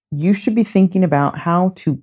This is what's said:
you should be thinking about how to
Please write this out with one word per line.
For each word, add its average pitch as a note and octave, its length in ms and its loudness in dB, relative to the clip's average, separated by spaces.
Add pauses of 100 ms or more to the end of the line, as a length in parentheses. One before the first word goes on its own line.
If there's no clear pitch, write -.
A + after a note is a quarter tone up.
(120)
you D#3 200 0
should G#3+ 220 -2
be A3+ 100 2
thinking F#3+ 380 2
about C#3+ 360 2
how F3+ 380 0
to - 260 -4